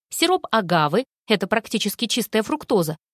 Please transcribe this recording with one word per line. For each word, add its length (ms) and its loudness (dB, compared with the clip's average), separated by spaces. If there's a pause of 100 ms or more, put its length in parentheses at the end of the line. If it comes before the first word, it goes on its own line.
(100)
сироп 400 0
агавы – 540 2 (240)
это 180 2
практически 600 -2
чистая 360 0
фруктоза, 540 -2 (180)